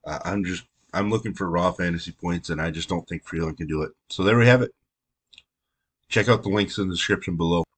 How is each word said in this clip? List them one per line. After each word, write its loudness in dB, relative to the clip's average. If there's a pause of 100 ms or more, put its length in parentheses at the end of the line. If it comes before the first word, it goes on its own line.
Uh, -8
I'm -2
just, -6 (280)
I'm 0
looking -2
for -6
raw 2
fantasy -4
points, -6
and -2
I -2
just -6
don't -4
think -8
Freeland -4
can -6
do -2
it. -6 (180)
So -2
there 6
we 6
have 8
it. -4 (1400)
Check 2
out 4
the -4
links 0
in 0
the -4
description 0
below. 2 (160)